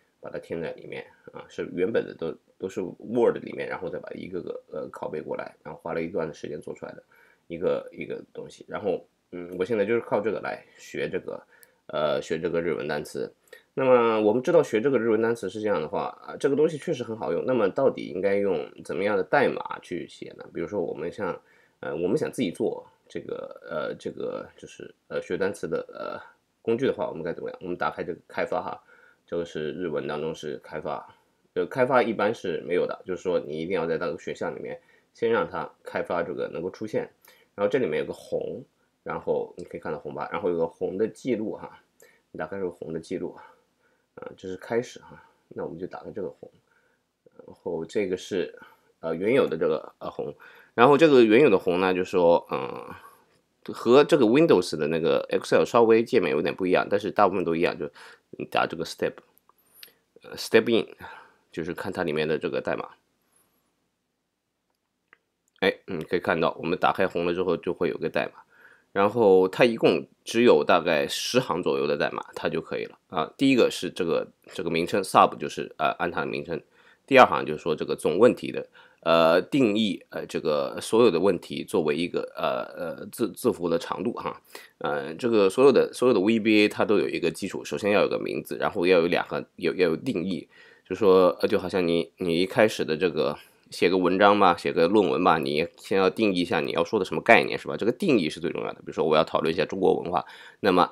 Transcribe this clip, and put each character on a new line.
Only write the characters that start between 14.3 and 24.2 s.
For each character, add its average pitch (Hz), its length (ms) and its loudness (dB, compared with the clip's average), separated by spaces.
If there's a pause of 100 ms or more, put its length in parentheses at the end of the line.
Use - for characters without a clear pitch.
们 123 80 0
知 170 100 0
道 165 100 6
学 113 160 0
这 127 120 0
个 127 80 2
日 113 100 -2
文 110 140 2
单 117 120 0
词 101 140 -6
是 107 120 -10
这 107 80 -4
样 92 120 0
的 78 80 -6
话， 78 200 -4 (180)
啊， 78 100 -12
这 - 140 0
个 139 60 0
东 151 120 4
西 160 80 -6
确 165 160 -6
实 127 100 -6
很 110 140 -8
好 127 160 -4
用。 82 140 -2
那 127 80 0
么 110 160 2
到 131 180 2
底 57 260 -6
应 92 60 -6
该 98 140 2
用 98 360 -2 (140)
怎 - 100 -8
么 90 100 -4
样 104 120 0
的 92 60 0
代 127 260 2
码 - 300 -6
去 80 280 -10
写 - 300 -16
呢？ - 160 -16
比 82 80 -8
如 85 60 -4
说 101 160 -4
我 - 100 -4
们 85 180 -8
像， 90 300 -6 (400)
呃， 69 160 -8
我 87 100 -2
们 117 120 2
想 - 120 -4
自 - 120 -6
己 90 80 -2
做 - 340 -4 (240)
这 - 120 -10
个， - 400 -12 (100)
呃， 71 240 -6
这 - 160 -10
个 - 360 -8 (100)